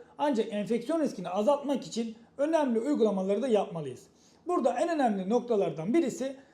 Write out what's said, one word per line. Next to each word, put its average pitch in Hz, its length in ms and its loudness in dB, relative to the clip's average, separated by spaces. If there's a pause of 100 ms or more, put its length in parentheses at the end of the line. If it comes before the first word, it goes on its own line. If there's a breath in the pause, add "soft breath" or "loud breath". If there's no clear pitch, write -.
(180 loud breath)
Ancak 226 340 0
enfeksiyon 233 480 -2
riskini 208 280 -4
azaltmak 254 580 0
için 226 300 -6 (220 loud breath)
önemli 285 420 2
uygulamaları 208 600 2
da 269 60 0
yapmalıyız. 170 540 0 (440 soft breath)
Burada 254 340 0
en 339 80 2
önemli 220 400 0
noktalardan 196 680 0
birisi 269 420 0 (180 loud breath)